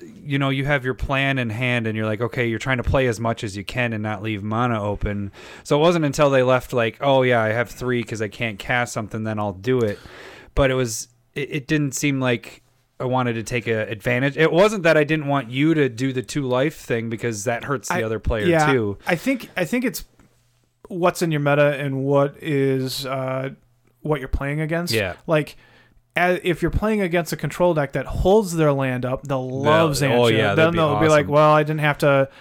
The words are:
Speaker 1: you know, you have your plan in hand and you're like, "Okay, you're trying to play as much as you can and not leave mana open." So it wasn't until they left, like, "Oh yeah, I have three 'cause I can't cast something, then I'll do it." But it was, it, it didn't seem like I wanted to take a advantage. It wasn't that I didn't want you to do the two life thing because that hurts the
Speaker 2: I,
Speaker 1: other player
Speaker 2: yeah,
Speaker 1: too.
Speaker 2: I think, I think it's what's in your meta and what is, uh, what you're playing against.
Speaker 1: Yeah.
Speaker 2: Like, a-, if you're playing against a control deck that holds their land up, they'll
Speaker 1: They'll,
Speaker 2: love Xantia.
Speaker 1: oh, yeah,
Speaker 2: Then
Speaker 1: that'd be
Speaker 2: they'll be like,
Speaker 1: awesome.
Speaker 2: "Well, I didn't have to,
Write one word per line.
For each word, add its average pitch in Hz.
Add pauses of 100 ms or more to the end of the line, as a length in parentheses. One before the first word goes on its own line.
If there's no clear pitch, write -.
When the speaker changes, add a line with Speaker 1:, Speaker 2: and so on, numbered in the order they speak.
(220)
Speaker 1:
you 139
know, 139
you 135
have 143
your 127
plan 139
in 120
hand 120
and 110
you're 110
like, 107
"Okay, 120
you're 113
trying 131
to 120
play 135
as 110
much 117
as 101
you 101
can 120
and 107
not 107
leave 107
mana 110
open." 101 (320)
So 147
it -
wasn't 170
until 143
they 135
left, 127
like, 113
"Oh 135
yeah, 123
I 110
have 117
three 123
'cause 107
I 110
can't 107
cast 123
something, 110
then 110
I'll 104
do 104
it." 104 (560)
But 139
it 131
was, 123 (260)
it, 143
it 143
didn't 151
seem 139
like 123 (400)
I 131
wanted 127
to 113
take 120
a 110
advantage. 123
It 156
wasn't 202
that 160
I 151
didn't 151
want 135
you 147
to 143
do 127
the 127
two 147
life 131
thing 117
because 113
that 120
hurts 131
the 175
Speaker 2:
I, 180
Speaker 1:
other 110
player 107
Speaker 2:
yeah, 156
Speaker 1:
too. 104
Speaker 2:
I 180
think, 254
I 180
think 240
it's 196 (840)
what's 175
in 170
your 147
meta 143
and 135
what 143
is, 135
uh, 131 (520)
what 151
you're 131
playing 143
against. 165
Speaker 1:
Yeah. 98 (120)
Speaker 2:
Like, 156 (600)
a-, 180 (100)
if 170
you're 165
playing 214
against 170
a 160
control 175
deck 143
that 135
holds 190
their 156
land 131
up, 127
they'll 131
Speaker 1:
They'll, 131
Speaker 2:
love 156
Xantia. 135
Speaker 1:
oh, 120
yeah, 110
Speaker 2:
Then 101
Speaker 1:
that'd 160
be 170
Speaker 2:
they'll 156
be 160
like, 151
Speaker 1:
awesome. 147
Speaker 2:
"Well, 151
I 151
didn't 156
have 147
to, 139 (120)